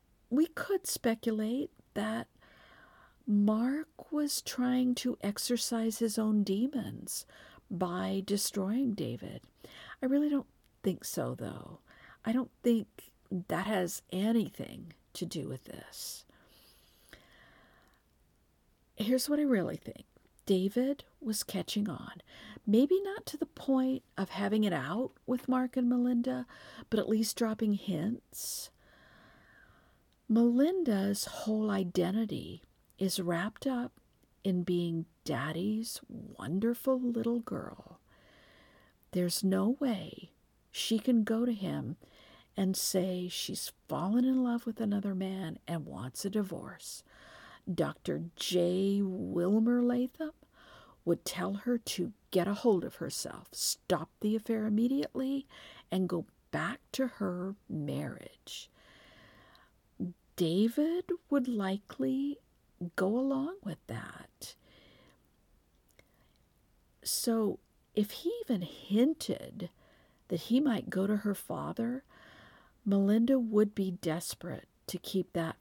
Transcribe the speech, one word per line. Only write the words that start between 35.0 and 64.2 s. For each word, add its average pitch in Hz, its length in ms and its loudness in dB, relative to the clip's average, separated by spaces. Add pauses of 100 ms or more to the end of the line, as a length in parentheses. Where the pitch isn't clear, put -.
Daddy's 170 840 -2
wonderful 226 920 -2
little 233 400 0
girl. - 580 -10 (1120)
There's 180 320 0
no 190 380 2
way 190 500 -4 (400)
she - 280 0
can 233 260 4
go 226 200 0
to 247 80 2
him 151 440 -4 (600)
and 190 200 2
say 180 520 0
she's - 440 -6 (160)
fallen 196 360 2
in 262 200 4
love 240 200 0
with 226 160 -6
another 202 340 0
man 185 520 -4
and 165 180 -4
wants 127 400 -8
a 196 60 -2
divorce. - 720 -6 (680)
Doctor 156 500 -2 (140)
J. 180 680 2
Wilmer 196 800 4
Latham 247 500 0 (720)
would - 200 2
tell 190 300 -4
her 240 240 0
to - 340 -4 (180)
get 180 160 2
a 202 80 0
hold 202 300 4
of - 120 -8
herself, - 560 -8
stop - 580 -2 (100)
the 214 160 0
affair 220 300 -2
immediately, 262 800 0 (440)
and 185 180 0
go 170 180 -4 (240)
back 165 300 -4 (120)
to 262 140 0
her 190 480 -4 (140)
marriage. - 1000 -8 (1700)
David 233 760 2 (200)
would 269 180 2
likely 262 880 -2 (580)
go 190 100 2
along 269 480 0 (100)
with 175 220 -6
that. - 680 -12 (2500)